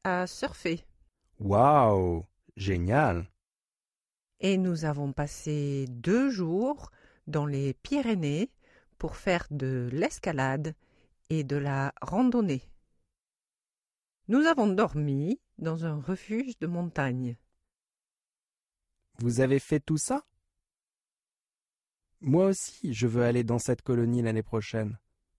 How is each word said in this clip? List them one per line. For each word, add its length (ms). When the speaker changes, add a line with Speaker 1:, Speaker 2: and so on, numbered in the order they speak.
Speaker 1:
à 220
surfer. 580
Speaker 2:
Waouh, 880
génial ! 720
Speaker 1:
Et 180
nous 260
avons 280
passé 760
deux 420
jours 600
dans 200
les 280
Pyrénées 760
pour 180
faire 340
de 420
l'escalade 800
et 140
de 120
la 360
randonnée. 600
Nous 120
avons 260
dormi 720
dans 260
un 160
refuge 580
de 80
montagne. 680
Speaker 2:
Vous 220
avez 180
fait 220
tout 160
ça ? 280
Moi 260
aussi, 480
je 120
veux 160
aller 220
dans 140
cette 240
colonie 400
l'année 200
prochaine. 560